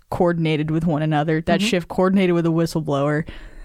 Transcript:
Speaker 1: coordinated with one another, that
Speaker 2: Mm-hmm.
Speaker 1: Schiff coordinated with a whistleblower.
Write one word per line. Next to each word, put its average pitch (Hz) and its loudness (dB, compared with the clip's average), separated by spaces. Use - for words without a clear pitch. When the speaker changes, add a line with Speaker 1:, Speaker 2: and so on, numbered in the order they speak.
Speaker 1:
coordinated 160 0
with 160 0
one 156 0
another, 156 0
that 175 0
Speaker 2:
Mm-hmm. 202 0
Speaker 1:
Schiff 180 -2
coordinated 185 2
with 170 2
a 165 2
whistleblower. 151 0